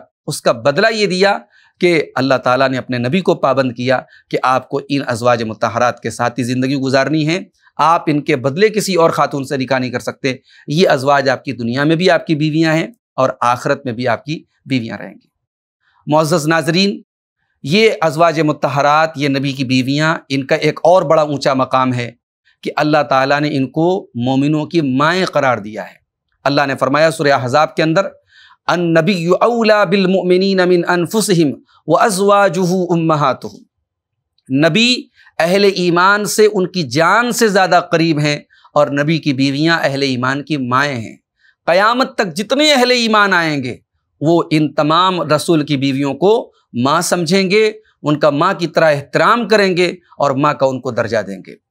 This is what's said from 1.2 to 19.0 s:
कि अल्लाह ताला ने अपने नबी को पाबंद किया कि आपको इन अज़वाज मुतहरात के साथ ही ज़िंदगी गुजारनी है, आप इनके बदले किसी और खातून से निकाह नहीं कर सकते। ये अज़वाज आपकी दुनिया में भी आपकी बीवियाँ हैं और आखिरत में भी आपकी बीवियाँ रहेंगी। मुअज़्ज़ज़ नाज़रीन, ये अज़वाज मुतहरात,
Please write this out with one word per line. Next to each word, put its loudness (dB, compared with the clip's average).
कि 2
अल्लाह 0
ताला 0
ने -2
अपने -6
नबी -2
को 0
पाबंद 0
किया -2
कि -6
आपको -2
इन -4
अज़वाज 0
मुतहरात -2
के -6
साथ -4
ही -4
ज़िंदगी -2
गुजारनी 0
है, -2
आप 2
इनके 0
बदले 0
किसी -4
और 4
खातून -2
से -6
निकाह -2
नहीं -4
कर -6
सकते। -6
ये 2
अज़वाज 2
आपकी -4
दुनिया -4
में 2
भी 2
आपकी 0
बीवियाँ 0
हैं -4
और 0
आखिरत -2
में -6
भी -4
आपकी -6
बीवियाँ -4
रहेंगी। -18
मुअज़्ज़ज़ 2
नाज़रीन, 0
ये 4
अज़वाज 0
मुतहरात, 0